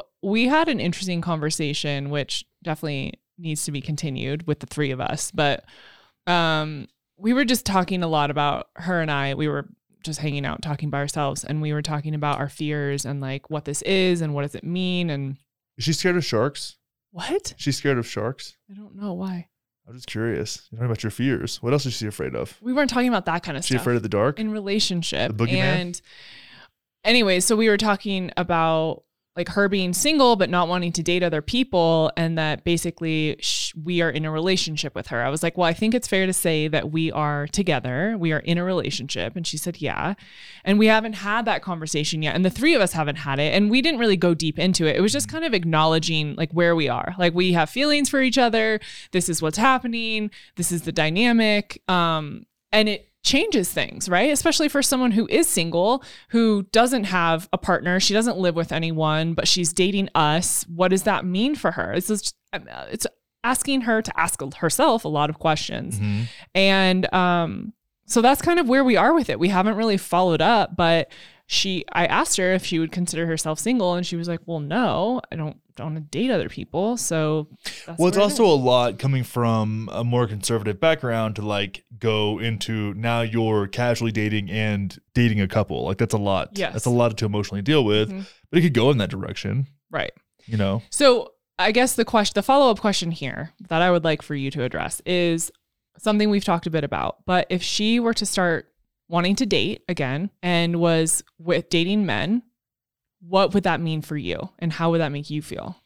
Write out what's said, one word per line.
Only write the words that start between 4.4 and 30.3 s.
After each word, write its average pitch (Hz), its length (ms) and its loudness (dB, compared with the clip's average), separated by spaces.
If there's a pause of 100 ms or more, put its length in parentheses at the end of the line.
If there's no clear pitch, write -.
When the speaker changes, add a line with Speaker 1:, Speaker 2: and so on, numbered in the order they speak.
Speaker 1:
with 147 140 -2
the - 80 -16
three 147 240 -2
of 127 100 -6
us. - 300 -4
But, 143 340 -2 (600)
um, 156 600 -2 (300)
we 214 160 0
were 269 100 2
just 240 220 0
talking 185 380 0
a 170 40 -2
lot 147 220 2
about, 147 460 -2
her 170 260 -2
and 156 80 -2
I, 139 240 -2
we 151 140 -2
were 143 200 -4 (360)
just 151 160 -8
hanging 143 260 -4
out, - 160 -6
talking 147 300 -4
by 143 80 -2
ourselves. 143 440 -4
And 151 160 -4
we 151 140 -2
were 151 80 -2
talking 151 320 -6
about 147 240 -2
our 139 120 -4
fears 143 540 -4
and, 139 160 -6
like, 135 300 -8
what 151 160 -6
this 143 160 -6
is 185 400 2
and 151 140 -2
what 143 80 -2
does 147 100 -6
it - 100 -12
mean. 180 460 -2
And 139 280 -6 (420)
Speaker 2:
Is 123 60 -6
she 160 80 0
scared 180 240 0
of 160 60 0
sharks? - 540 -2 (320)
Speaker 1:
What? 285 480 -6
Speaker 2:
She's 139 200 -4
scared 139 200 0
of 117 80 -2
sharks? - 520 -8 (120)
Speaker 1:
I 196 60 -20
don't 208 200 -20
know 202 180 -8
why. 180 340 -8 (400)
Speaker 2:
I'm 120 80 -18
just 127 120 -18
curious. 107 640 -6
You're 110 60 -16
talking 120 140 -2
about 110 120 -4
your 113 80 -2
fears. - 500 -2
What 120 120 0
else 135 140 0
is 120 60 -4
she 110 140 -6
afraid 65 280 -6
of? 60 260 -8
Speaker 1:
We 233 100 -6
weren't 277 200 0
talking 247 180 2
about 208 160 0
that 170 180 -2
kind 147 140 -8
of 160 40 -8
Speaker 2:
Is - 60 -8
she 131 60 0
Speaker 1:
stuff. 123 80 0
Speaker 2:
afraid 120 160 0
of 104 60 -2
the 107 60 -4
dark? 107 300 0
Speaker 1:
In 214 120 -4
relationship. 196 840 -2
Speaker 2:
The 113 100 0
boogeyman? 120 180 0
Speaker 1:
And 180 380 -2 (1040)
anyway, 208 360 4
so 220 160 2
we 226 140 4
were 202 80 4
talking 196 600 -2
about, 160 680 0 (340)
like, 175 120 -4
her 202 200 2
being 185 240 0
single 269 420 4